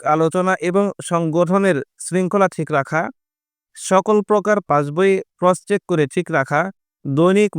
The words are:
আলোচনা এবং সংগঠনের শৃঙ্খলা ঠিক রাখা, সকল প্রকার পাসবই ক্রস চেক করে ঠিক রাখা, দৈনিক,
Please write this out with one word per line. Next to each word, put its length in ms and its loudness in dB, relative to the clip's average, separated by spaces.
আলোচনা 460 2
এবং 220 0
সংগঠনের 720 0
শৃঙ্খলা 480 0
ঠিক 220 -6
রাখা, 320 -2
সকল 460 2
প্রকার 340 0
পাসবই 460 0
ক্রস 300 2
চেক 200 -2
করে 200 0
ঠিক 240 -6
রাখা, 300 0
দৈনিক, 540 2